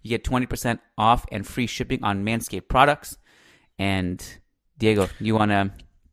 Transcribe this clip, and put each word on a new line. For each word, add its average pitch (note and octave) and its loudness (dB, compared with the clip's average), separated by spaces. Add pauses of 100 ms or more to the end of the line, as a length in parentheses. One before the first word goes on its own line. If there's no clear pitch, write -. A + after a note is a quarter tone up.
you A2 -14
get A2+ -2
twenty B2+ 0
percent B2 -4 (180)
off A2+ 4
and G#2 -6
free A#2+ -4
shipping B2+ -6
on G2+ -2
Manscaped A2 -4
products. C#3+ 2 (580)
And F#2+ -2 (540)
Diego, G#2 4 (100)
you A2 0
wanna, G2+ 2 (400)